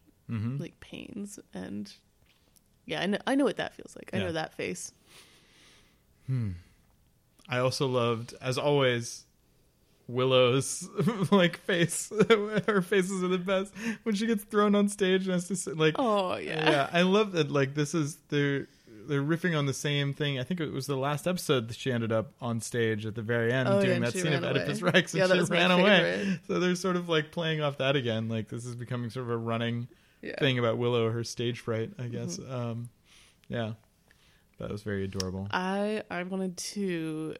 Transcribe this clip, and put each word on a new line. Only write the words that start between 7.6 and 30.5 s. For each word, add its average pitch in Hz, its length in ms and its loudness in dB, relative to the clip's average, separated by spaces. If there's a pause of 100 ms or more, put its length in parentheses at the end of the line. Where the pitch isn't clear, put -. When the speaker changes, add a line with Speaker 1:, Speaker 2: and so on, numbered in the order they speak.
Speaker 1:
loved, 120 540 0
as 127 160 -4
always, 131 680 2 (840)
Willow's, 127 800 4 (220)
<laughs> 196 220 0
like, 175 280 6
face. 170 600 0
<laughs> 190 100 6 (380)
Her 208 140 2
faces 190 420 0
are 180 60 0
the 185 80 2
best. 190 360 -2 (300)
When 226 120 0
she 214 120 0
gets 220 160 0
thrown 208 320 4
on 202 140 6
stage 190 340 2
and 190 80 -2
has 180 160 0
to 196 80 -4
sit, - 220 -6
like, 156 200 4
Speaker 2:
Oh, 202 380 2
yeah. 78 340 -2
Speaker 1:
yeah, 202 220 4
I 175 120 6
love 196 300 4
that, 151 160 2
like, 139 240 0
this 147 220 -2
is, 151 220 -2 (120)
they're, 143 380 0 (400)
they're 139 160 0
riffing 165 340 0
on 143 80 2
the 135 80 0
same 143 400 0
thing. 143 240 -2
I 127 60 -2
think 175 160 -4
it 147 140 -4
was 131 140 -6
the 139 100 -2
last 143 300 -2
episode 139 420 0
that 117 80 -10
she 131 160 -2
ended 117 180 -2
up 110 300 -2
on 117 180 -4
stage 110 460 -2
at 107 100 -6
the 117 60 -8
very 117 320 0
end 131 160 2
Speaker 2:
Oh, 196 100 4
yeah, 196 60 2
Speaker 1:
doing 185 120 2
Speaker 2:
and 143 80 0
Speaker 1:
that - 80 -2
Speaker 2:
she - 60 -4
Speaker 1:
scene 160 140 0
of - 100 0
Speaker 2:
ran - 140 -2
Speaker 1:
Oedipus - 240 -4
Speaker 2:
away. 180 100 0
Speaker 1:
Rex, 180 220 4
and 190 60 0
Speaker 2:
Yeah, 185 80 4
that 185 80 4
Speaker 1:
she 180 40 4
Speaker 2:
was 175 100 0
my 175 60 0
Speaker 1:
ran 175 160 4
away. 180 460 6
Speaker 2:
favorite. 196 300 -2
Speaker 1:
So 180 120 0
they're 180 160 2
sort 180 220 0
of, 175 100 -6
like, 156 240 0
playing 160 300 -2
off 143 160 -2
that 139 180 2
again. 113 320 0
Like, 113 220 -4
this 120 160 -8
is 123 100 -10
becoming 120 340 -6
sort 127 180 -8
of 117 40 -2
a 117 60 0
running 117 500 -2 (340)
Speaker 2:
Yeah. - 180 -10
Speaker 1:
thing 131 200 2